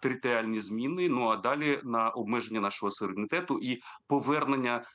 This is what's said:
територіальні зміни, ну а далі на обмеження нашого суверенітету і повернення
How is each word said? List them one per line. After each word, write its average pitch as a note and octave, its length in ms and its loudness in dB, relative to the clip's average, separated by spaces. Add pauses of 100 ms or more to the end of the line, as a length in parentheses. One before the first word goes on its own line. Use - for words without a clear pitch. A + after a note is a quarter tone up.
територіальні A#2 580 0
зміни, C3 480 -2
ну B2 200 2
а A2 80 4
далі C#3 480 2
на A2+ 260 2
обмеження A2+ 500 -2
нашого G2+ 300 -2
суверенітету G#2+ 720 -2
і B2 200 -4 (240)
повернення C3+ 800 2 (100)